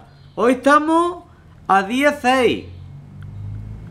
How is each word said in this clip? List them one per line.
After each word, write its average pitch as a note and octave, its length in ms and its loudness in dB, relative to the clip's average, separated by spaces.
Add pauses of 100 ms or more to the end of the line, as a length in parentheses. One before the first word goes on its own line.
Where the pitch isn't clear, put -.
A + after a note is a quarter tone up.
(340)
Hoy A3 180 2
estamos D#4 720 2 (420)
a G3 180 4
día C4+ 360 0
seis. A#3+ 460 2 (1200)